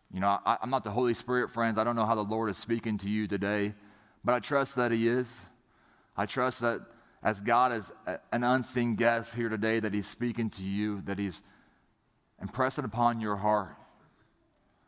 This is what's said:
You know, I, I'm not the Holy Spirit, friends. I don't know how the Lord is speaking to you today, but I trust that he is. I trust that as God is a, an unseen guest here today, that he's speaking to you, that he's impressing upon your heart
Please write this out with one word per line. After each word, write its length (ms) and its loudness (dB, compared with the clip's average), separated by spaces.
You 80 -4
know, 240 4
I, 160 2
I'm 100 -6
not 140 0
the 60 -4
Holy 240 2
Spirit, 360 -2
friends. 280 0
I 60 2
don't 120 0
know 100 2
how 80 2
the 80 0
Lord 280 -2
is 60 -6
speaking 420 -2
to 100 -6
you 180 0
today, 480 0
but 100 4
I 60 2
trust 360 -2
that 140 2
he 160 4
is. 260 2
I 100 0
trust 340 -2
that 200 0
as 180 0
God 320 4
is 200 -6
a, 120 -4
an 100 0
unseen 540 2
guest 380 2
here 140 -2
today, 320 2
that 140 -2
he's 140 -2
speaking 420 -4
to 120 -10
you, 440 -2
that 120 -4
he's 220 -4
impressing 440 -2
upon 360 2
your 160 0
heart 400 2